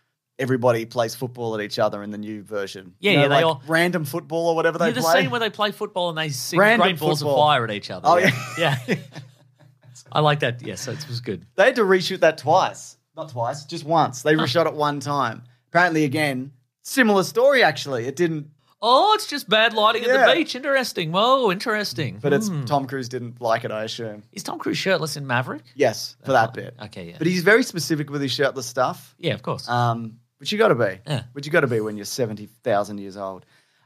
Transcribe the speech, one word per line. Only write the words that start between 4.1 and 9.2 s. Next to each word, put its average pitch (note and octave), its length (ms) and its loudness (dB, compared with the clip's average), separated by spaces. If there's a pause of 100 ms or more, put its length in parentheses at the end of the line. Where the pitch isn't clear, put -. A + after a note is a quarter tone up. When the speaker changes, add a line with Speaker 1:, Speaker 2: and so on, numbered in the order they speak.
Speaker 1:
or E3 80 2
whatever E3 220 0
they E3 100 2
Speaker 2:
Yeah, D#3 60 0
the D#3+ 60 -4
Speaker 1:
play? E3 220 4
Speaker 2:
scene D#3+ 80 -2
where A#3+ 100 -2
they A3 100 -2
play G#3 220 -2
football F#3+ 360 -4
and D#3+ 100 -6
they D#3 120 -4
sing C#3+ 280 -4
Speaker 1:
Random G#3+ 300 6
Speaker 2:
great F3 100 -2
balls D3+ 220 0
Speaker 1:
football. D3 140 0
Speaker 2:
of D3 120 6
fire C#3 180 4
at A2 80 -4
each G2+ 180 -8
other. F#2 180 -2
Speaker 1:
Oh, E3+ 80 6
Speaker 2:
Yeah. F#3 140 4 (280)
Speaker 1:
yeah. D3+ 200 0 (100)
Speaker 2:
Yeah. F3+ 60 0 (580)